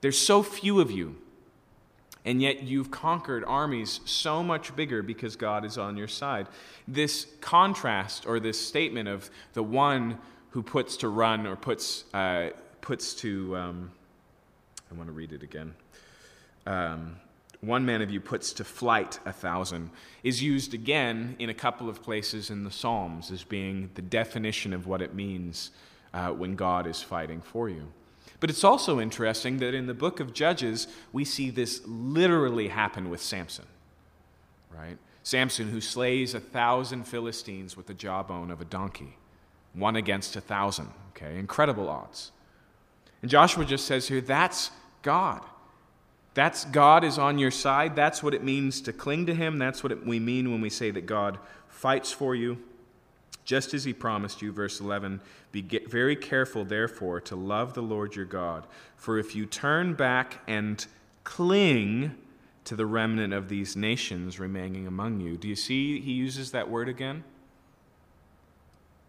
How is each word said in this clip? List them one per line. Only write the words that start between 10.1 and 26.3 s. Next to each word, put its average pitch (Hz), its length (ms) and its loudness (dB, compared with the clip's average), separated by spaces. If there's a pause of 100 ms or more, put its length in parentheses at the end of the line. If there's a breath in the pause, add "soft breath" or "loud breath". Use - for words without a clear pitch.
who 123 120 -4
puts - 360 -2
to 123 100 -2
run 107 400 4
or 95 80 -4
puts, - 480 -4 (100)
uh, 90 360 2 (320)
puts - 320 -4
to, 98 420 -4
um, 90 360 -8 (1000)
I 85 40 -14
want 85 120 -12
to 80 60 -12
read 80 180 -10
it 71 100 -12
again. 78 320 -12 (920 loud breath)
Um, 82 500 -4 (460)
"One 120 240 2
man 117 160 2
of 101 80 0
you 98 120 -2
puts - 320 -6
to 107 100 -8
flight 113 600 0
a 95 80 -6
thousand," 87 580 -4 (320 loud breath)
is 123 180 2
used 139 320 2
again 120 640 0
in 117 100 -4
a 110 40 -6
couple 120 360 -2
of 104 120 -10
places 107 480 -4
in 101 140 -6
the 98 80 -8
Psalms 92 600 -4
as 90 120 -8
being 95 520 -6
the 92 60 -10
definition 107 680 -2
of 90 160 -6
what 92 140 -2
it 80 120 -6
means, 92 580 -8 (420 loud breath)
uh, 90 180 -2